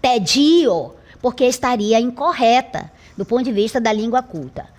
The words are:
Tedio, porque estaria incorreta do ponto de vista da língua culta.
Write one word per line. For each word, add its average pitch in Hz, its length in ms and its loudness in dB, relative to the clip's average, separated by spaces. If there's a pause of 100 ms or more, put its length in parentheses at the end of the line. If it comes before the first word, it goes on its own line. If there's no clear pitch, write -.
Tedio, 254 920 2 (260)
porque 254 240 -2
estaria 240 560 0
incorreta 254 920 0 (240)
do - 80 -6
ponto 247 200 -2
de 247 80 -4
vista 214 280 0
da 226 120 0
língua 226 300 -2
culta. 156 460 -12 (100)